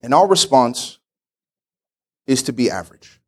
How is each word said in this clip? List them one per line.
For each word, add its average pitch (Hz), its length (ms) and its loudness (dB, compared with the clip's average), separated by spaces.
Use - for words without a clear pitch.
And 123 100 -2
our 180 140 4
response 131 720 0
is 131 160 0
to 135 100 -6
be 120 160 -2
average. - 580 -12